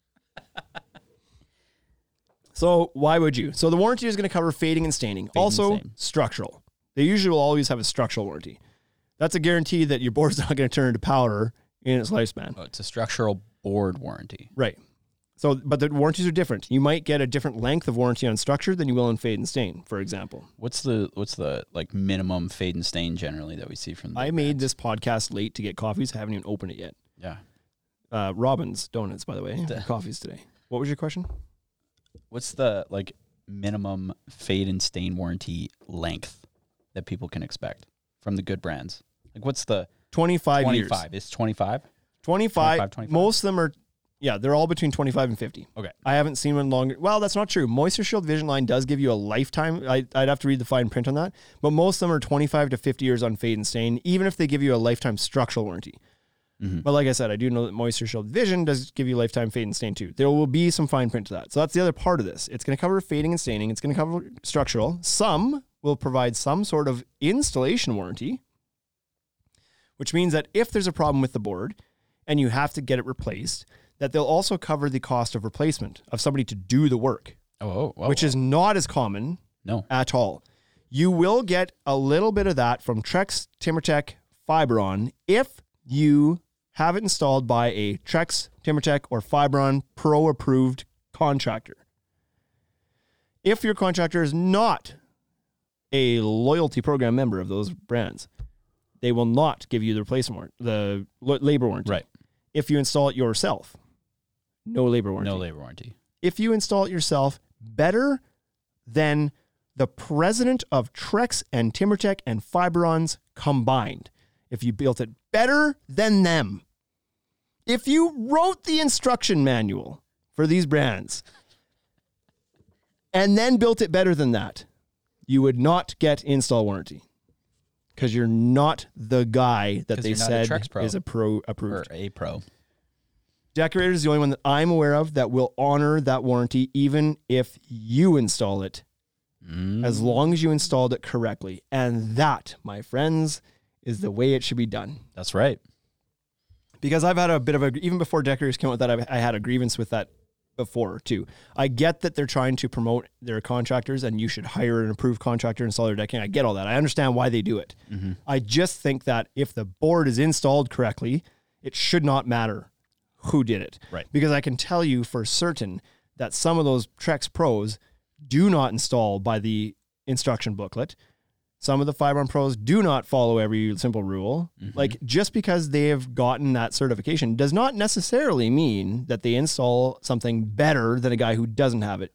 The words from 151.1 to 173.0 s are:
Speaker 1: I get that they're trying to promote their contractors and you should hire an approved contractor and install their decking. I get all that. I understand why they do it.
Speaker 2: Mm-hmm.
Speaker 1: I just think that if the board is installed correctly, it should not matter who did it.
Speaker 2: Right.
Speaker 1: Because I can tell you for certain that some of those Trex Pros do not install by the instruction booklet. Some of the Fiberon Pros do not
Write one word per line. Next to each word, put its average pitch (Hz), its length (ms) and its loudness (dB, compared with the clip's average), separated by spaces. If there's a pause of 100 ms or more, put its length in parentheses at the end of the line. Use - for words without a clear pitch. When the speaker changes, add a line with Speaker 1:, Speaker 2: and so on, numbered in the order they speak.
Speaker 1:
I 139 120 2
get 151 340 0
that 170 120 -2
they're 143 120 -2
trying 131 300 0
to 131 120 -4
promote 117 400 -2 (120)
their 113 200 -6
contractors 127 640 -2
and 110 160 -2
you 113 80 0
should 113 180 -6
hire 117 380 0
an 110 60 -2
approved 117 300 -2
contractor 120 440 -2
and 113 40 -2
install 113 180 0
their 104 100 0
decking. 107 240 -4
I 101 80 -4
get 131 160 0
all 107 100 0
that. 95 140 -4
I 120 80 0
understand 139 400 2
why 127 120 2
they 117 140 0
do 104 160 -2
it. - 160 -10 (160)
Speaker 2:
Mm-hmm. 95 220 -6 (140)
Speaker 1:
I 135 120 0
just 127 420 0
think 139 240 -2
that 117 300 0
if 135 180 -4
the 113 120 -6
board 156 420 2
is 120 140 2
installed 143 500 2
correctly, 123 540 -2 (380)
it 139 120 -10
should 175 300 0
not 135 240 2
matter 113 420 -2 (560)
who 143 160 2
did 107 200 -2
it. - 160 -14 (120)
Speaker 2:
Right. 85 220 -10
Speaker 1:
Because 147 180 2
I 143 100 2
can 131 160 -4
tell 170 280 -2
you 127 180 2
for 117 220 -6
certain 117 560 -4 (360)
that 113 180 -8
some 165 240 2
of 156 60 2
those 127 220 2 (120)
Trex - 340 -4
Pros 107 460 0 (480)
do 160 240 4
not 139 220 4
install 110 480 0
by 110 200 -2
the 107 340 -4 (320)
instruction 123 480 -2
booklet. 104 400 -8 (640)
Some 139 220 0
of 143 60 0
the 147 80 -4
Fiberon 143 340 0
Pros 135 280 0
do 139 260 2
not 139 240 2